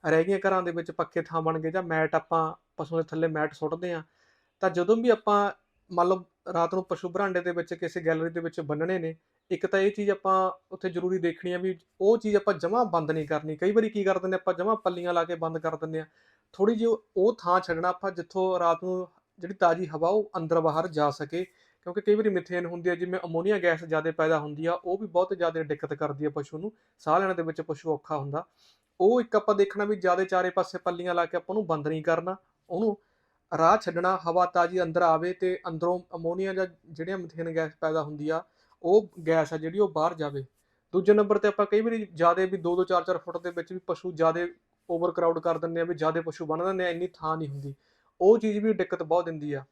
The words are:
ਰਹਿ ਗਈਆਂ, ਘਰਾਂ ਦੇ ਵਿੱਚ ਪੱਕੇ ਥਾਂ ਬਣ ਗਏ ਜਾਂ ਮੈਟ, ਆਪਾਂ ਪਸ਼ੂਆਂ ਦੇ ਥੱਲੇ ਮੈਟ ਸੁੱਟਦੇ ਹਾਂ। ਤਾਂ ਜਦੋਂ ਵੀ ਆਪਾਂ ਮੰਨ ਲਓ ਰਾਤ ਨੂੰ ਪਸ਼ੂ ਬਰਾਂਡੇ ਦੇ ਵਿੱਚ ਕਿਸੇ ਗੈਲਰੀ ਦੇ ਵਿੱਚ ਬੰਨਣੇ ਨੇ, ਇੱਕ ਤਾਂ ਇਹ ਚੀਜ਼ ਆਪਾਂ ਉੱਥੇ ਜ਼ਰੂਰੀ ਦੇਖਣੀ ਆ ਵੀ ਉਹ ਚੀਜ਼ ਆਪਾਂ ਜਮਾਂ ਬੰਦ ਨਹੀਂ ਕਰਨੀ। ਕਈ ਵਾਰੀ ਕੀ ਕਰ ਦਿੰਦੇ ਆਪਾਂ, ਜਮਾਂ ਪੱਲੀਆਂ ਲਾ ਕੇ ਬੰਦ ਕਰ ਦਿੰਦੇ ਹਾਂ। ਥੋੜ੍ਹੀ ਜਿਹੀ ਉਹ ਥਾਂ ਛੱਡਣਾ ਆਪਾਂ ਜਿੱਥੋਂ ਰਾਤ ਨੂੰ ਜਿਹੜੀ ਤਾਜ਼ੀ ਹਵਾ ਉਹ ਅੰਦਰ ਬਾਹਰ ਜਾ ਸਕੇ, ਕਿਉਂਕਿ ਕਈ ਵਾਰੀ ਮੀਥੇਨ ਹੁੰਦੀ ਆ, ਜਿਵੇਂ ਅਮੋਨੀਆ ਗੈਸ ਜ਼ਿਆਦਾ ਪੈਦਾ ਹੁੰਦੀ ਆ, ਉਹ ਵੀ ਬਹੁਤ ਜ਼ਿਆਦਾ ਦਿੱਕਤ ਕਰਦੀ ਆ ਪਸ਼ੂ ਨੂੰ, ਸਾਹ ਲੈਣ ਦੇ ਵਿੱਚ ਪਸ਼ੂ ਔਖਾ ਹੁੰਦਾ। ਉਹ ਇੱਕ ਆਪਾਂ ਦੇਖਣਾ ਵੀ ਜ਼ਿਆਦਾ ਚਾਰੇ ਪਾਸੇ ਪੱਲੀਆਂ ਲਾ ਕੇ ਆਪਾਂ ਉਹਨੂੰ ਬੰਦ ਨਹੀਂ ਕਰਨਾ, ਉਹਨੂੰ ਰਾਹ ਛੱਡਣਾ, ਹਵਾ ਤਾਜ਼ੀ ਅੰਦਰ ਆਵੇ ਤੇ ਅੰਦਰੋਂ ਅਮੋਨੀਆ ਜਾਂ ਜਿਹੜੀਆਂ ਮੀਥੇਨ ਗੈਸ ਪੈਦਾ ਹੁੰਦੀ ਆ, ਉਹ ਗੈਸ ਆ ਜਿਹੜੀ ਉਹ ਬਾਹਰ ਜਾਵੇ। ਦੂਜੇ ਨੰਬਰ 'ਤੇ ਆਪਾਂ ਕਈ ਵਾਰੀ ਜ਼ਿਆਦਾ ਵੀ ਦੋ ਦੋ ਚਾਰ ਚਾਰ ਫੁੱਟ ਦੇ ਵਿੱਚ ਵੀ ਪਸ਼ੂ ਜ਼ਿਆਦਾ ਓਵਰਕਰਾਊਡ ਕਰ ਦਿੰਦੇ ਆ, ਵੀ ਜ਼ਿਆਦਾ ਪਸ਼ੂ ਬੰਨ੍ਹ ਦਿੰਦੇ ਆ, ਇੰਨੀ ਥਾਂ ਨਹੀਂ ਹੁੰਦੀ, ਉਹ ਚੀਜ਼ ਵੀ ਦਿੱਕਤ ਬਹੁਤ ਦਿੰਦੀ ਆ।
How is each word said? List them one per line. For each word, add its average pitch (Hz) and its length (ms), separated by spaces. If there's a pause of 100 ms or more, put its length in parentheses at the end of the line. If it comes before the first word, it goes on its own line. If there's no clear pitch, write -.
ਰਹਿ 160 200
ਗਈਆਂ, 190 160
ਘਰਾਂ 190 240
ਦੇ 175 80
ਵਿੱਚ 165 200
ਪੱਕੇ 165 300
ਥਾਂ 165 200
ਬਣ 160 180
ਗਏ 160 120
ਜਾਂ 185 120
ਮੈਟ, 160 320
ਆਪਾਂ 160 380 (240)
ਪਸ਼ੂਆਂ 165 260
ਦੇ 160 60
ਥੱਲੇ 165 180
ਮੈਟ 156 260
ਸੁੱਟਦੇ 170 400
ਹਾਂ। 160 80 (580)
ਤਾਂ 190 100
ਜਦੋਂ 175 260
ਵੀ 233 140
ਆਪਾਂ 208 420 (400)
ਮੰਨ 175 160
ਲਓ 185 180 (280)
ਰਾਤ 165 200
ਨੂੰ 185 100
ਪਸ਼ੂ 175 260
ਬਰਾਂਡੇ 185 320
ਦੇ 180 100
ਵਿੱਚ 175 220
ਕਿਸੇ 170 280
ਗੈਲਰੀ 160 280
ਦੇ 170 100
ਵਿੱਚ 165 220
ਬੰਨਣੇ 156 380
ਨੇ, 160 160 (360)
ਇੱਕ 180 140
ਤਾਂ 196 140
ਇਹ 202 120
ਚੀਜ਼ 202 200
ਆਪਾਂ 190 400 (200)
ਉੱਥੇ 185 180
ਜ਼ਰੂਰੀ 180 280
ਦੇਖਣੀ 170 360
ਆ 180 40
ਵੀ 185 200 (240)
ਉਹ 214 160
ਚੀਜ਼ 214 180
ਆਪਾਂ 202 180
ਜਮਾਂ 196 320
ਬੰਦ 160 260
ਨਹੀਂ 156 160
ਕਰਨੀ। 156 280
ਕਈ 180 160
ਵਾਰੀ 220 180
ਕੀ 208 140
ਕਰ 190 160
ਦਿੰਦੇ 185 160
ਆਪਾਂ, 185 180
ਜਮਾਂ 190 220
ਪੱਲੀਆਂ 175 380
ਲਾ 170 100
ਕੇ 170 120
ਬੰਦ 160 220
ਕਰ 156 180
ਦਿੰਦੇ 160 240
ਹਾਂ। 156 60 (480)
ਥੋੜ੍ਹੀ 214 220
ਜਿਹੀ 226 200 (220)
ਉਹ 220 180
ਥਾਂ 180 260
ਛੱਡਣਾ 175 280
ਆਪਾਂ 185 220
ਜਿੱਥੋਂ 180 480
ਰਾਤ 165 240
ਨੂੰ 185 240 (320)
ਜਿਹੜੀ 185 140
ਤਾਜ਼ੀ 175 340
ਹਵਾ 160 220
ਉਹ 208 280
ਅੰਦਰ 165 220
ਬਾਹਰ 160 280
ਜਾ 151 220
ਸਕੇ, 156 340
ਕਿਉਂਕਿ - 580
ਕਈ 208 140
ਵਾਰੀ 214 140
ਮੀਥੇਨ 180 360
ਹੁੰਦੀ 175 240
ਆ, 175 60
ਜਿਵੇਂ 180 300
ਅਮੋਨੀਆ 175 340
ਗੈਸ 170 260
ਜ਼ਿਆਦਾ 156 260
ਪੈਦਾ 160 280
ਹੁੰਦੀ 151 260
ਆ, 170 80
ਉਹ 175 240
ਵੀ 208 100
ਬਹੁਤ 180 260
ਜ਼ਿਆਦਾ 165 300
ਦਿੱਕਤ 147 300
ਕਰਦੀ 147 320
ਆ 151 40
ਪਸ਼ੂ 147 280
ਨੂੰ, 202 140 (280)
ਸਾਹ 156 200
ਲੈਣ 190 160
ਦੇ 170 80
ਵਿੱਚ 160 180
ਪਸ਼ੂ 160 320
ਔਖਾ 151 240
ਹੁੰਦਾ। 143 280 (540)
ਉਹ 233 220
ਇੱਕ 233 140
ਆਪਾਂ 208 200
ਦੇਖਣਾ 196 300
ਵੀ 208 100
ਜ਼ਿਆਦਾ 180 280
ਚਾਰੇ 185 260
ਪਾਸੇ 185 280
ਪੱਲੀਆਂ 175 360
ਲਾ 170 120
ਕੇ 175 120
ਆਪਾਂ 185 180
ਉਹਨੂੰ 214 120
ਬੰਦ 151 200
ਨਹੀਂ 156 160
ਕਰਨਾ, 170 320 (340)
ਉਹਨੂੰ 208 280 (600)
ਰਾਹ 165 200
ਛੱਡਣਾ, 180 380 (120)
ਹਵਾ 175 180
ਤਾਜ਼ੀ 175 360
ਅੰਦਰ 165 200
ਆਵੇ 170 320
ਤੇ 185 340
ਅੰਦਰੋਂ 170 320 (160)
ਅਮੋਨੀਆ 180 380
ਜਾਂ 185 120 (200)
ਜਿਹੜੀਆਂ 165 320
ਮੀਥੇਨ 165 380
ਗੈਸ 160 160 (100)
ਪੈਦਾ 156 220
ਹੁੰਦੀ 151 260
ਆ, 160 140 (400)
ਉਹ 202 260 (180)
ਗੈਸ 160 260
ਆ 160 40
ਜਿਹੜੀ 165 220
ਉਹ 202 100
ਬਾਹਰ 160 240
ਜਾਵੇ। 143 320 (480)
ਦੂਜੇ 190 200
ਨੰਬਰ 208 240
'ਤੇ 208 100
ਆਪਾਂ 202 180
ਕਈ 208 160
ਵਾਰੀ 226 240
ਜ਼ਿਆਦਾ 170 400
ਵੀ 185 120
ਦੋ 175 180
ਦੋ 185 80
ਚਾਰ 180 200
ਚਾਰ 180 140
ਫੁੱਟ 175 200
ਦੇ 175 140
ਵਿੱਚ 170 220
ਵੀ 185 140
ਪਸ਼ੂ 180 240
ਜ਼ਿਆਦਾ 165 360 (420)
ਓਵਰਕਰਾਊਡ 170 500
ਕਰ 165 180
ਦਿੰਦੇ 170 240
ਆ, - 20
ਵੀ 170 120
ਜ਼ਿਆਦਾ 156 260
ਪਸ਼ੂ 160 240
ਬੰਨ੍ਹ 160 200
ਦਿੰਦੇ 185 200
ਆ, 175 40
ਇੰਨੀ 170 180
ਥਾਂ 160 300
ਨਹੀਂ 156 120
ਹੁੰਦੀ, 139 240 (480)
ਉਹ 208 160
ਚੀਜ਼ 214 220
ਵੀ 220 140
ਦਿੱਕਤ 180 300
ਬਹੁਤ 170 220
ਦਿੰਦੀ 147 280
ਆ। 135 180